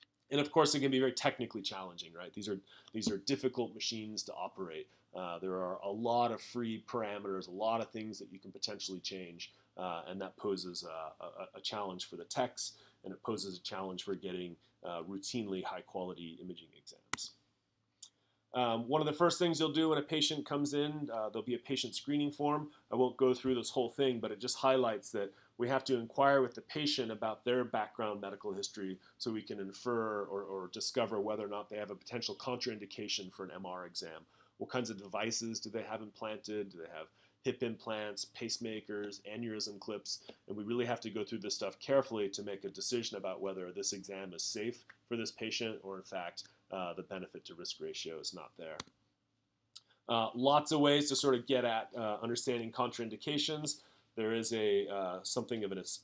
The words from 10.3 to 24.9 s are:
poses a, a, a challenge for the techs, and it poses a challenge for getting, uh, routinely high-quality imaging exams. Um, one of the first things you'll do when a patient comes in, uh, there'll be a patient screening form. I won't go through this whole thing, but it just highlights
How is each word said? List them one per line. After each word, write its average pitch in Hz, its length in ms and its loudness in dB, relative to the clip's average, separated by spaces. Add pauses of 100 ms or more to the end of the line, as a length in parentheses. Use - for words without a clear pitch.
poses 90 480 -2
a, 80 400 -10
a, 90 320 -10
a 98 60 -12
challenge 98 480 -4
for 87 80 -10
the 85 80 -10
techs, - 480 -2 (300)
and 95 100 -10
it - 100 -16
poses 95 340 -2
a - 40 -14
challenge 95 420 -6
for 98 120 -2
getting, 90 400 -6 (280)
uh, 85 260 -4
routinely 98 540 -2
high-quality 87 760 -6
imaging 82 260 -12 (100)
exams. - 540 -8 (1200)
Um, 117 340 2
one 151 140 4
of 151 60 4
the 147 60 2
first 170 260 6
things 170 200 4
you'll 156 120 4
do 160 180 6
when 156 80 6
a 147 60 2
patient 147 420 2
comes 143 280 2
in, 147 380 0
uh, 110 180 0
there'll 107 160 -4
be 120 100 0
a 113 40 -4
patient 127 360 -2
screening 147 360 2
form. 147 380 2 (220)
I 113 40 0
won't 123 220 4
go 127 160 8
through 131 220 2
this 117 140 0
whole 120 200 2
thing, 127 300 2
but 107 120 -2
it 101 80 -6
just 123 180 -2
highlights 127 540 4